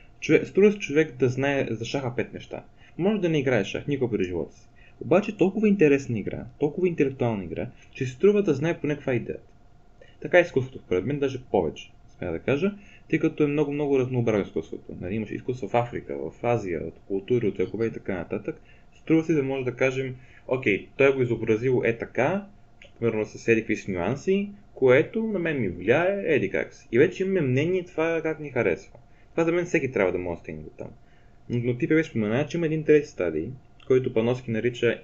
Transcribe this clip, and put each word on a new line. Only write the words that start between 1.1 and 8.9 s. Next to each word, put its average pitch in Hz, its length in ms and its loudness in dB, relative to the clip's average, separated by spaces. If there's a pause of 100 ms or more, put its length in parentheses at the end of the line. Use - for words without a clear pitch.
да 131 100 4
знае 135 420 0
за 113 140 -6
шаха 127 300 -4
пет 104 180 -4
неща. - 300 -12 (340)
Може 202 240 0
да 175 80 2
не 156 100 2
играе 127 260 2
шах - 220 -8
никога 127 300 0
през 90 100 0
живота 85 280 -6
си. - 120 -20 (340)
Обаче 180 360 0
толкова 190 300 2
интересна 139 520 4
игра, - 260 -8 (140)
толкова 165 280 0
интелектуална 131 560 0
игра, 82 240 -6 (260)
че 131 120 -6
си 127 60 -6
струва 202 320 4
да 170 100 2
знае 165 260 -2
поне 147 160 -2